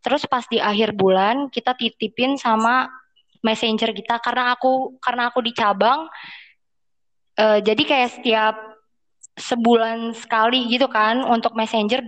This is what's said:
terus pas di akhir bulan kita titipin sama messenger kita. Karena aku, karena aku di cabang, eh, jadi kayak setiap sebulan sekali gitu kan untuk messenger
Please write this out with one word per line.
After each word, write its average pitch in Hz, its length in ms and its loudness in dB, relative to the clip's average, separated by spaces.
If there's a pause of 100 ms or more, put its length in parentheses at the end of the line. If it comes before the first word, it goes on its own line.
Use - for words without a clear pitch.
terus 262 240 -2
pas 247 240 -2
di 226 80 0
akhir 208 400 0
bulan 196 480 2
kita 247 320 -4
titipin 240 560 -2
sama 240 560 0 (560)
messenger 220 480 0
kita. 233 240 -6
Karena 247 400 -2
aku, 262 400 -2
karena 240 320 -2
aku 254 160 -2
di 240 80 -6
cabang, 233 560 2 (1300)
eh, 208 240 4
jadi 214 240 0
kayak 254 320 2
setiap 220 360 0 (840)
sebulan 226 800 0
sekali 233 480 0
gitu 254 240 0
kan 226 320 0
untuk 233 320 0
messenger 220 520 0